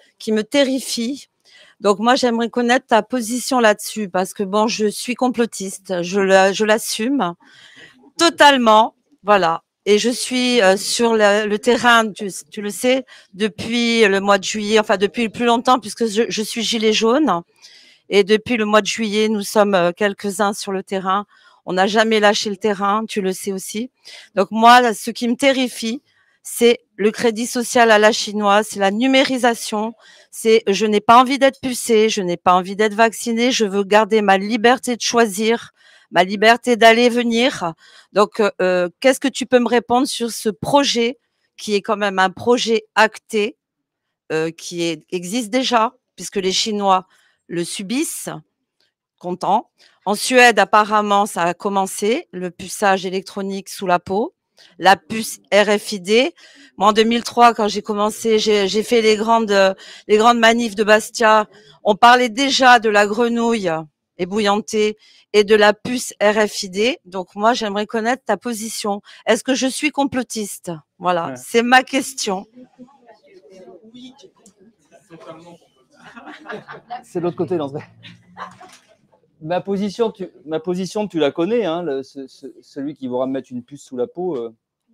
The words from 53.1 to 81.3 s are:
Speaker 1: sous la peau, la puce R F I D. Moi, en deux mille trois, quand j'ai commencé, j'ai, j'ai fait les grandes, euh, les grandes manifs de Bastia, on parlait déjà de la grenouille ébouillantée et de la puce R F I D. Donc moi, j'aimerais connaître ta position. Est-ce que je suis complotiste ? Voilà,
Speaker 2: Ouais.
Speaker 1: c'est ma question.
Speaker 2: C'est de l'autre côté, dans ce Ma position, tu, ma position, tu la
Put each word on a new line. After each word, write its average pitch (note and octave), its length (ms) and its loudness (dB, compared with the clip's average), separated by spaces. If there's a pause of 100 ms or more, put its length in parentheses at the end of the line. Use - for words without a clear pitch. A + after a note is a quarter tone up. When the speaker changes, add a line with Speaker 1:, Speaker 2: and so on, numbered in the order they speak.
Speaker 1:
sous - 160 -12
la F3 120 2
peau, G#3 360 -6 (440)
la F#3 180 6
puce - 440 -8 (120)
R G#3 260 4
F - 140 -12
I G3+ 80 -8
D. A3+ 340 0 (440)
Moi, G3 100 2
en G#3+ 40 6
deux A3 100 2
mille A3+ 220 -2
trois, A#3+ 300 4
quand G#3+ 120 -2
j'ai G3+ 160 -6
commencé, G#3+ 560 -2
j'ai, G3+ 300 0
j'ai G#3 160 -2
fait A#3 180 2
les G#3+ 140 4
grandes, A3+ 340 0
euh, F#3+ 240 4 (320)
les G#3 100 4
grandes G#3+ 220 4
manifs A3+ 380 2
de A3 80 -2
Bastia, G#3+ 640 2 (340)
on G#3 140 2
parlait B3 320 6
déjà B3 500 4
de A3 100 -2
la G#3 180 4
grenouille A#3 600 -2 (480)
ébouillantée G#3+ 800 -2 (360)
et G#3 100 6
de G#3 140 4
la G#3 180 6
puce - 480 -10
R G#3 240 2
F - 160 -8
I G3 80 -14
D. A3 340 -2
Donc F3+ 300 -12
moi, G#3 180 0
j'aimerais G#3 340 -4
connaître A#3 380 -4
ta G#3 120 -2
position. G#3+ 640 -8 (240)
Est-ce A3 160 0
que C4 120 -2
je B3+ 120 -2
suis C#4+ 240 -6
complotiste ? A#3+ 800 -6 (280)
Voilà, F3 320 -4
Speaker 2:
Ouais. C3 60 -12
Speaker 1:
c'est A#3 260 -2
ma B3+ 200 4
question. A3 640 -6 (4000)
Speaker 2:
C'est - 160 -12
de E3 60 -4
l'autre F3 120 -4
côté, F3+ 200 -4
dans D3 120 -6
ce C#3 60 -14 (1700)
Ma F3 180 -4
position, G3+ 500 -4
tu, F3+ 200 -12 (160)
ma D#3 120 -4
position, F3+ 480 -6
tu E3+ 120 -8
la C#3+ 120 2